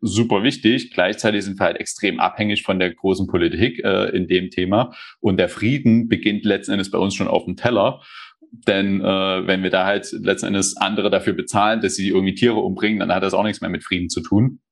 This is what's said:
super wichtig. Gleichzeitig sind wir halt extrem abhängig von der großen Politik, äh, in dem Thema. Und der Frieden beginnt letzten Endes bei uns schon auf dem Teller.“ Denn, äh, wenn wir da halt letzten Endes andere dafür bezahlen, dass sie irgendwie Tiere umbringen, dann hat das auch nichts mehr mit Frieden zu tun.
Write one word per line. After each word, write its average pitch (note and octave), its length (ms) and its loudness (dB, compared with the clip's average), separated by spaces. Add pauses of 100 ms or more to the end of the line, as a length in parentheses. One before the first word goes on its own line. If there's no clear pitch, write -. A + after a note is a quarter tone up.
super G#2+ 420 2
wichtig. B2+ 480 0
Gleichzeitig G2+ 540 0
sind F#2+ 120 -8
wir G2 80 2
halt E2 120 0
extrem - 420 -4
abhängig G#2 440 0
von F#2+ 140 0
der F2+ 160 0
großen F#2+ 340 0
Politik, E2+ 560 0
äh, G2 320 0
in F2+ 120 0
dem F2+ 220 0
Thema. G2 440 0 (280)
Und G2 160 2
der F2+ 100 4
Frieden A#2 600 2
beginnt G#2 340 0
letzten G2 300 0
Endes G2 180 -2
bei F2+ 60 -2
uns G2 180 0
schon F#2+ 140 -2
auf - 160 0
dem F2 100 -6
Teller.“ A#2+ 460 0 (500)
Denn, G2 500 0
äh, F#2+ 460 0
wenn F#2+ 160 0
wir F#2 60 0
da F#2 160 2
halt G2+ 260 -2
letzten G2 360 -2
Endes G2 300 -2
andere G2+ 320 0
dafür F#2+ 240 2
bezahlen, G#2+ 480 0
dass G2 140 -2
sie G2 140 -2
irgendwie F#2+ 260 2
Tiere A#2 240 2
umbringen, G2+ 400 -2
dann F2+ 140 0
hat F#2 100 0
das F#2+ 100 0
auch F#2+ 100 2
nichts G#2 180 -2
mehr F2+ 80 -6
mit F2 140 -6
Frieden F2 260 -2
zu E2+ 120 -4
tun. G#2+ 380 0 (120)